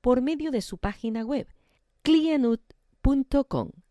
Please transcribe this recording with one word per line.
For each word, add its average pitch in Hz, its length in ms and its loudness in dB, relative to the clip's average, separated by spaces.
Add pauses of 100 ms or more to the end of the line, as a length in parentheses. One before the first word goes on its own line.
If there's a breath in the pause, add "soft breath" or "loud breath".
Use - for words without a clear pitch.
por 247 220 2
medio 302 280 -4
de 233 120 -2
su - 160 -12
página 220 480 -6
web, 262 200 -4 (540)
clianut 302 640 2 (400)
punto 277 420 2
com 117 260 -6 (200)